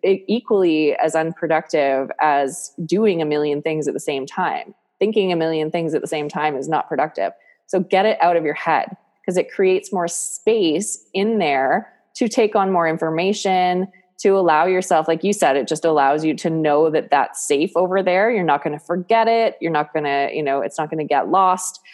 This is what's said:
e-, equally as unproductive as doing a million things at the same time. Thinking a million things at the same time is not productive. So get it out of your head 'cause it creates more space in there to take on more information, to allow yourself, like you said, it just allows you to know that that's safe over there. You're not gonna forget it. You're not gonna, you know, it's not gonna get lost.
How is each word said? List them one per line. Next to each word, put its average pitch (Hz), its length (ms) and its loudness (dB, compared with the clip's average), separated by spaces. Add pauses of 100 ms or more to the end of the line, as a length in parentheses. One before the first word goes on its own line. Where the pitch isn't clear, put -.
e-, 190 240 2
equally 180 680 2
as 156 180 -2
unproductive 156 960 0 (100)
as 143 520 0 (120)
doing 180 380 2
a - 20 0
million 147 380 0
things 156 260 -2
at - 60 -4
the 143 60 -6
same 135 260 -6
time. 156 480 -6 (240)
Thinking 202 340 0
a 175 40 0
million 160 340 0
things 165 240 -2
at 143 80 -2
the 147 40 -8
same 151 220 -4
time 151 260 -2
is 135 140 -6
not 156 200 -2
productive. 147 440 -2 (340)
So 185 140 0
get 190 240 2
it 220 160 0
out 175 160 4
of 160 80 0
your 147 100 -2
head 156 400 -2 (300)
'cause 180 140 -2
it - 120 -2
creates 185 420 0
more 175 160 -2
space 196 1040 -2
in 214 240 0
there 151 540 0 (240)
to 240 120 0
take 214 260 0
on 190 160 2
more 175 160 2
information, 180 1000 0 (340)
to 202 80 4
allow 175 360 4
yourself, 180 420 0
like 165 160 -2
you 202 80 2
said, 147 240 2
it 127 100 0
just 151 180 -6
allows 151 400 2
you 156 120 0
to - 120 -4
know 156 420 2
that 151 200 -2
that's - 360 0
safe 151 280 0
over 185 300 0
there. 185 260 2
You're 208 140 0
not 143 180 2
gonna 151 160 -6
forget 190 480 0
it. 226 340 2
You're 165 120 -2
not 151 200 -2
gonna, 139 400 0
you 151 120 -4
know, 139 160 0
it's 98 180 -6
not 156 120 -4
gonna 160 140 -4
get 139 240 0
lost. 190 520 2 (140)